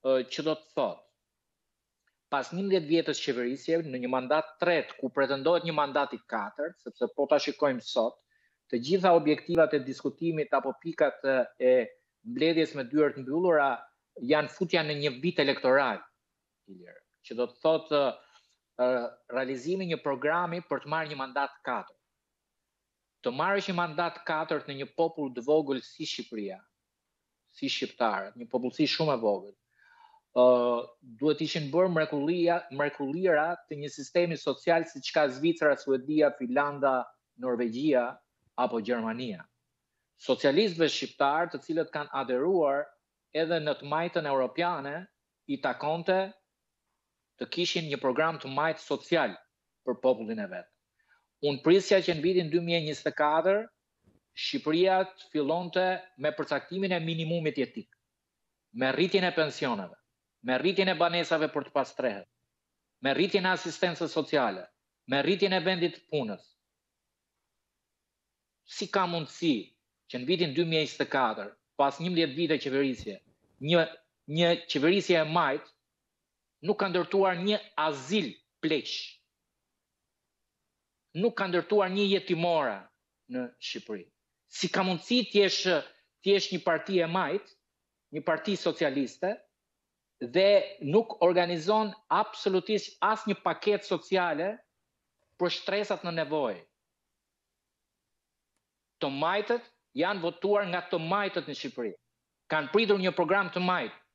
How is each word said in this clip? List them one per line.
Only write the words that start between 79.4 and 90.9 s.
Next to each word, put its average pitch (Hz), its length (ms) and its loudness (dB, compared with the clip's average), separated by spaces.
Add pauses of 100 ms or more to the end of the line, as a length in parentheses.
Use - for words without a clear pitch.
nuk 208 240 0
ka 196 100 -2
ndërtuar 196 420 2
një 202 240 0
jetimore 165 640 0 (520)
në 123 180 -6 (100)
Shqipëri? 104 480 -10 (420)
Si - 240 -4
ka 190 140 2
mundësi 185 360 0 (100)
t'jesh, 196 340 4 (580)
t'jesh 196 280 2
një 175 120 -4
parti 170 380 0
e 165 80 2
majt, 175 340 -2 (680)
një 147 120 -8
parti 170 320 0
socialiste, 151 800 -2 (840)
dhe 185 600 4
nuk 175 400 2